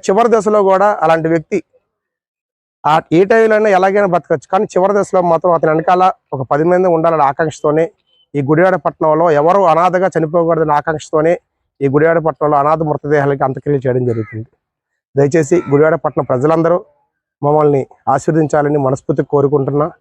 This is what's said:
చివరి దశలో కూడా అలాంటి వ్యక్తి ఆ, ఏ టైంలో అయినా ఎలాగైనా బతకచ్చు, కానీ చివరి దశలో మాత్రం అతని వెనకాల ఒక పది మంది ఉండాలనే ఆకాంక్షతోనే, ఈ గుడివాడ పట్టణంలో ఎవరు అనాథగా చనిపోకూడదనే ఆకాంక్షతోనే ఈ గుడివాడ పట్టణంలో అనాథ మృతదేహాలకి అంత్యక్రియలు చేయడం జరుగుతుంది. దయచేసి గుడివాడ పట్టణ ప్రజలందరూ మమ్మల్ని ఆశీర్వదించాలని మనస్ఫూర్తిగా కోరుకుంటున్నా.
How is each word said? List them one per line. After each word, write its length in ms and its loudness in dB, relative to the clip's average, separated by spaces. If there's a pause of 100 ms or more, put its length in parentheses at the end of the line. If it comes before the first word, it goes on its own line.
చివరి 260 2
దశలో 300 2
కూడా 260 2 (160)
అలాంటి 240 2
వ్యక్తి 300 -2 (1300)
ఆ, 80 0 (200)
ఏ 120 4
టైంలో 320 2
అయినా 200 2
ఎలాగైనా 380 2
బతకచ్చు, 380 -4
కానీ 120 0
చివరి 320 0
దశలో 260 0
మాత్రం 300 0
అతని 200 0
వెనకాల 400 2 (200)
ఒక 100 -6
పది 220 -2
మంది 240 2
ఉండాలనే 360 0
ఆకాంక్షతోనే, 600 -2 (500)
ఈ 80 -4
గుడివాడ 340 2
పట్టణంలో 540 0
ఎవరు 300 2 (120)
అనాథగా 420 0
చనిపోకూడదనే 600 0
ఆకాంక్షతోనే 580 -2 (480)
ఈ 80 0
గుడివాడ 300 2
పట్టణంలో 440 -2
అనాథ 200 0
మృతదేహాలకి 640 -2
అంత్యక్రియలు 420 -4
చేయడం 240 -2
జరుగుతుంది. 380 -8 (680)
దయచేసి 420 0 (140)
గుడివాడ 240 2
పట్టణ 280 -4
ప్రజలందరూ 560 0 (640)
మమ్మల్ని 400 2 (260)
ఆశీర్వదించాలని 680 0
మనస్ఫూర్తిగా 560 -4
కోరుకుంటున్నా. 520 0 (140)